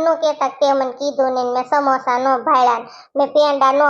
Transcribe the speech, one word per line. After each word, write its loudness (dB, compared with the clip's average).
નો 2
કહેતા -2
કે -16
તે 2
મને -2
કીધું -4
ને, -2
મેં -4
સમોસા 0
નો 0
ભાળ્યા 2
ને, -14
મેં 0
પેંડા 2
નો 2